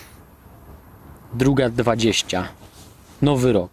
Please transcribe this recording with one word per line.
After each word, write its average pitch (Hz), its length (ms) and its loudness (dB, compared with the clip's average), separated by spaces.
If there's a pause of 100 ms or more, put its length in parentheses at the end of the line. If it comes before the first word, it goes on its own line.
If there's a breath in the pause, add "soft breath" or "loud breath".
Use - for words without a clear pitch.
(1300 loud breath)
druga 131 360 0
dwadzieścia. 113 800 -2 (760)
Nowy 127 280 2
rok, 90 200 -2